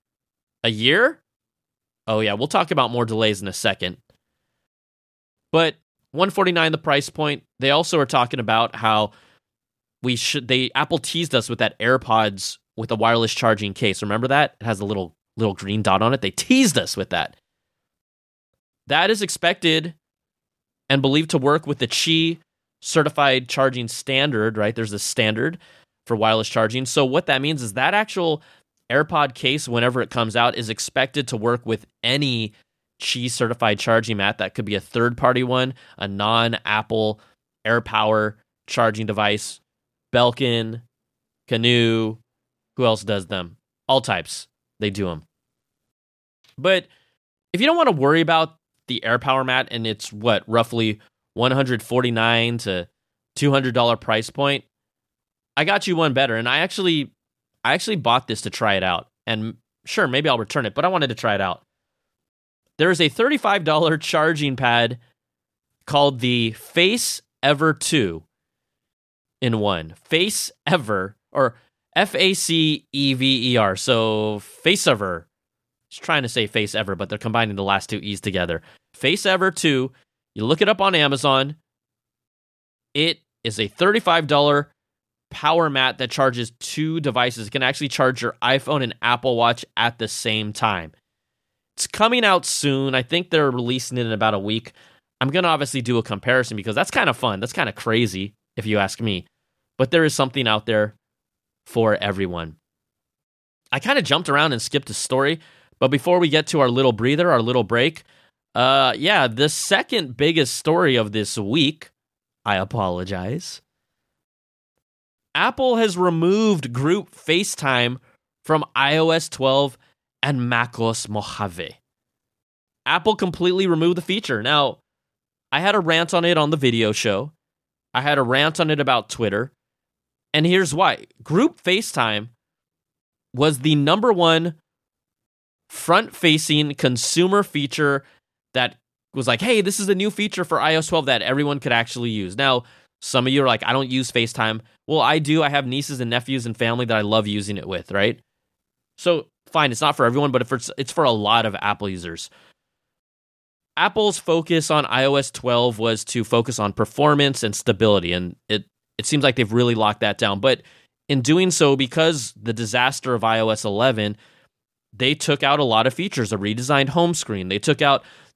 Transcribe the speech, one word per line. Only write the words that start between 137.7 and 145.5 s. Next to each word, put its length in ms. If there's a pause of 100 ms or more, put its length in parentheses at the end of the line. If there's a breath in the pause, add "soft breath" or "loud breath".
that 240 (360)
was 140
like, 140
"Hey, 200
this 180
is 100
a 60
new 140
feature 360
for 160
I 140
O 40
S 80
twelve 200
that 140
everyone 380
could 140
actually 380
use." 260
Now, 260 (380 soft breath)
some 260
of 60
you 100
are 40
like, 160
"I 100
don't 160
use 220
FaceTime." 500 (260 soft breath)
Well, 140
I 180
do. 220
I 80
have 160